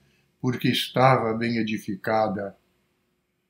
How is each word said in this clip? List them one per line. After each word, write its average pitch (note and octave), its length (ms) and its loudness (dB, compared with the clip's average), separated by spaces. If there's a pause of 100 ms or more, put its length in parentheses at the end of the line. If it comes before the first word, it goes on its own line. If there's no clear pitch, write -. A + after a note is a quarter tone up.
(420)
porque B2+ 280 -2
estava A2+ 640 2
bem A#2 240 -2
edificada. G#2+ 960 -2 (960)